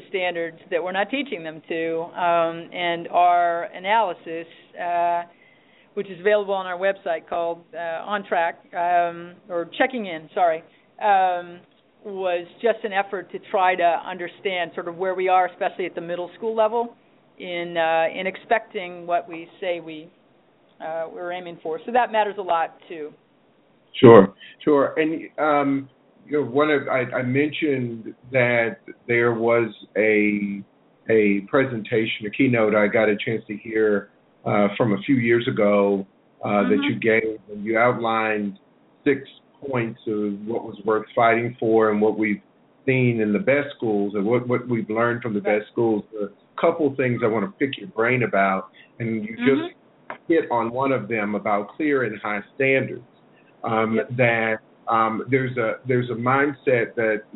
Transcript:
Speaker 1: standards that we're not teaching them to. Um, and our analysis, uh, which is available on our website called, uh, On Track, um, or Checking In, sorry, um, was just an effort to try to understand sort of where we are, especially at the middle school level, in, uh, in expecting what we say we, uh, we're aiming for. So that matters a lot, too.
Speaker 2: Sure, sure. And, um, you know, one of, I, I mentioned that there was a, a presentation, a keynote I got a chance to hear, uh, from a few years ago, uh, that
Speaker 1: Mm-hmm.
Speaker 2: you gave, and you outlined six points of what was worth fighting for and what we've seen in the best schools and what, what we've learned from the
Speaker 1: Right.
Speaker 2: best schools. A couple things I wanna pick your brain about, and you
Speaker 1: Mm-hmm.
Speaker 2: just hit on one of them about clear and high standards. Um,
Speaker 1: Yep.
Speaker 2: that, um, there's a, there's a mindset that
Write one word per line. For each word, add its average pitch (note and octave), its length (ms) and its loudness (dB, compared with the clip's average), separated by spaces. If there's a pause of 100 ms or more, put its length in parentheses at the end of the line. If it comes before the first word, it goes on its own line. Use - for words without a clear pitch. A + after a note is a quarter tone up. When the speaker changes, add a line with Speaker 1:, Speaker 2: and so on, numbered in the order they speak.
Speaker 1:
standards E3+ 500 -4 (140)
that E3 100 0
we're F3+ 120 -6
not G3+ 160 -2
teaching C4+ 340 -6
them D#3+ 240 -12
to. E3 340 -4 (140)
Um, E3+ 580 0
and E3+ 360 -4
our F3 560 4
analysis, F3 840 -2 (340)
uh, F3 420 0 (720)
which G3 140 -6
is F3 100 -14
available G3+ 340 0
on F#3+ 120 -4
our F3+ 120 -6
website F#3+ 500 -4
called, E3+ 320 -4 (140)
uh, E3 320 -8
On G3+ 200 -4
Track, F3 380 -2 (100)
um, F3 600 -2 (160)
or E3+ 280 -4
Checking B3+ 280 0
In, D#3+ 280 -10
sorry, E3 300 2 (380)
um, F3+ 580 2 (460)
was F#3 420 -4 (140)
just A3 240 0
an G3+ 80 -6
effort G3 400 -4
to F#3+ 60 -12 (120)
try F#3 240 4
to E3+ 80 0
understand F3 920 -2
sort F3 120 -8
of E3+ 80 -10
where F#3 180 -2
we F#3 140 -2
are, F#3 200 4
especially F3+ 380 -6
at E3 80 -8
the F3 80 -8
middle F3 360 -8
school A3+ 180 -6
level, A3+ 400 0 (420)
in, F3 380 -8
uh, E3 300 2 (120)
in F#3 100 -6
expecting F#3 800 -6
what E3+ 220 -2
we E3+ 200 -14 (120)
say F3 220 -4
we, D#3+ 280 -16 (720)
uh, E3 320 -8
we're F3 220 -10
aiming E3+ 280 -12
for. D#3+ 240 -6
So A#3+ 60 -8
that A#3 220 0
matters G#3 240 0
a G#3 40 -8
lot, E3 360 -2 (100)
too. D#3 240 -12 (880)
Speaker 2:
Sure, A2 340 12 (300)
sure. C#3+ 340 2
And, D#3+ 400 -2
um, C#3 520 0 (380)
you D3 140 0
know, B2+ 80 -4
one D3 200 2
of, C#3+ 180 0
I, B2+ 300 -2
I B2+ 60 -2
mentioned B2+ 920 -2 (180)
that A#2+ 460 2 (300)
there A#2+ 260 2
was A2+ 400 2 (240)
a, G#2 640 2 (480)
a G#2 400 4
presentation, A#2 800 -2
a - 20 -8
keynote A#2 460 2
I G#2 120 4
got A2 220 2
a G#2 80 2
chance A2 300 -4
to G#2 100 -8
hear, G#2+ 520 0 (360)
uh, G#2 220 2 (100)
from A2+ 160 2
a G2 120 0
few C#3 100 2
years A#2 320 2
ago, G2+ 580 2 (380)
uh, G#2 200 2
that F#2+ 60 0
Speaker 1:
Mm-hmm. G#2+ 140 2
Speaker 2:
you G#2+ 160 -2
gave, A2 400 0 (120)
and G#2 140 -10
you A2 120 0
outlined A2 840 0 (440)
six C3+ 180 2 (480)
points A2+ 380 -4
of G#2 260 -2 (120)
what A2+ 180 -6
was G#2+ 220 -14
worth G#2+ 200 0 (100)
fighting A#2 440 2
for A2 320 4
and G#2 100 0
what G#2+ 160 2
we've G#2 240 -2 (440)
seen B2 360 2
in G#2+ 120 2
the G2+ 60 2
best C3+ 360 2
schools G#2 400 -2
and G2 100 -2
what, B2 220 0
what B2 220 -2
we've A2+ 200 -2
learned A#2 320 0
from A2+ 120 -6
the G2+ 80 -2
Speaker 1:
Right. G#2 180 2
Speaker 2:
best - 120 -8
schools. A2+ 320 0 (180)
A G2+ 60 -4 (340)
couple E3 340 2
things B2 280 0
I A#2+ 40 2
wanna G#2 300 0
pick C#3 200 -2
your G2+ 100 -14
brain A#2 360 0
about, G2 460 0 (300)
and A2+ 260 -4
you A2+ 120 -12
Speaker 1:
Mm-hmm. A#3+ 80 -6
Speaker 2:
just - 800 -2
hit E3 240 2
on A#2 200 0
one C3+ 200 0
of G#2+ 160 -2
them G#2 280 -2
about G#2 400 -2
clear C#3+ 280 0
and G#2+ 180 -6
high G#2 200 -6 (140)
standards. C3+ 480 0 (600)
Um, A2+ 320 0
Speaker 1:
Yep. - 220 -2
Speaker 2:
that, A2+ 400 2 (300)
um, A2 420 0
there's B2+ 280 0
a, A2 280 -2
there's B2 240 0
a A#2+ 40 -6
mindset B2+ 840 0
that A2 280 0 (120)